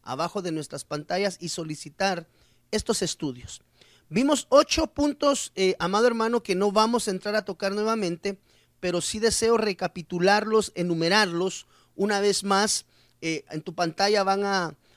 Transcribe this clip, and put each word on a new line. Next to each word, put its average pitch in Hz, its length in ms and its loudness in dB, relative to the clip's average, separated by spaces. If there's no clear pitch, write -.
abajo 160 400 -6
de 175 100 -4
nuestras 151 320 -8
pantallas 180 560 -4
y 170 80 -10
solicitar 165 800 -6
estos 214 300 -2
estudios. 139 600 -8
Vimos 269 400 2
ocho 311 380 4
puntos, 285 680 0
eh, 185 240 0
amado 202 280 2
hermano, 226 360 2
que 185 120 -2
no 196 180 2
vamos 220 340 2
a 202 40 -2
entrar 208 260 -4
a 208 80 -2
tocar 196 260 -4
nuevamente, 202 680 -2
pero 175 180 -2
sí 214 200 -6
deseo 226 360 2
recapitularlos, 202 1200 0
enumerarlos 175 920 0
una 202 240 0
vez 202 240 2
más. 196 420 2
Eh, 160 280 -4
en 156 120 -8
tu 165 140 -12
pantalla 196 480 0
van 196 220 0
a, 180 320 -2